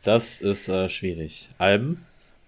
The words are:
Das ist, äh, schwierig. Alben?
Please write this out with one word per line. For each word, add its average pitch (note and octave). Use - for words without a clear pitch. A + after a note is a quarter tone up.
Das A#2
ist, G2+
äh, F#2+
schwierig. E2
Alben? E3+